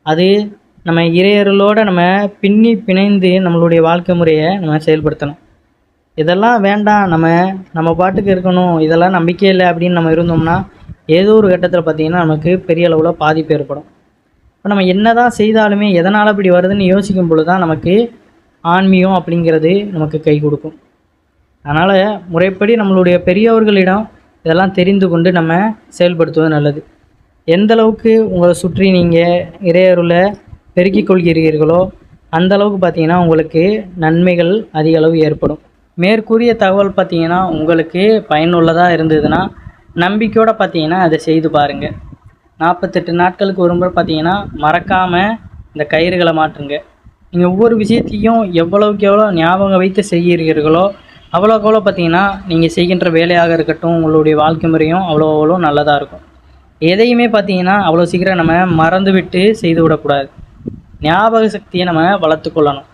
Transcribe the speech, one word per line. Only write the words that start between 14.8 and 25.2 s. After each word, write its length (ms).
என்னதான் 540
செய்தாலுமே, 560
எதனால 360
இப்படி 200
வருதுன்னு 340
யோசிக்கும் 440
பொழுது 180
தான் 140
நமக்கு 540
ஆன்மீகம் 640
அப்படிங்கிறது 640
நமக்கு 300
கை 200
கொடுக்கும். 400
அதனால, 680
முறைப்படி 480
நம்மளுடைய 420
பெரியவர்களிடம் 920
இதெல்லாம் 280
தெரிந்து 380
கொண்டு 220